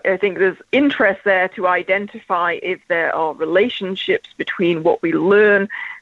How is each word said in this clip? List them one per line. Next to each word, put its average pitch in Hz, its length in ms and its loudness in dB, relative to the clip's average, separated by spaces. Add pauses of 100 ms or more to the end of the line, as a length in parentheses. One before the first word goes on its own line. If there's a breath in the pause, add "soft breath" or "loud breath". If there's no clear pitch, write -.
I 185 120 0
think 185 200 -2
there's 185 200 0 (140)
interest 254 540 2
there 185 240 2
to 185 180 -4
identify 180 960 -2
if 175 240 -6
there 165 260 -2
are 156 200 -2
relationships 185 1040 -2
between 170 460 -2
what 165 180 2
we 170 100 -2
learn 202 560 4 (340 loud breath)